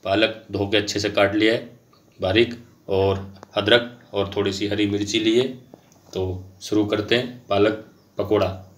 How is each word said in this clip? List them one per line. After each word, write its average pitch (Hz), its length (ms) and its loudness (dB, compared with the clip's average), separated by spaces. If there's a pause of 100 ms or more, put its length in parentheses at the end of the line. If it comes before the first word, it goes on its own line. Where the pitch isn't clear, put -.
पालक 107 460 0
धो 101 160 -2
के 107 100 0
अच्छे 101 220 -2
से 101 100 -2
काट 101 260 2
लिया 110 180 4
है 123 60 0 (600)
बारीक, 104 340 2 (360)
और 98 440 0 (200)
अदरक 107 600 0
और 98 220 -2
थोड़ी 101 180 0
सी 101 140 -4
हरी 101 200 0
मिर्ची 101 320 -2
ली 113 180 2
है। 123 100 2 (680)
तो 92 100 -4 (380)
शुरू 104 240 0
करते 104 300 0
हैं - 340 -4
पालक 101 360 2 (320)
पकोड़ा। 101 300 0 (300)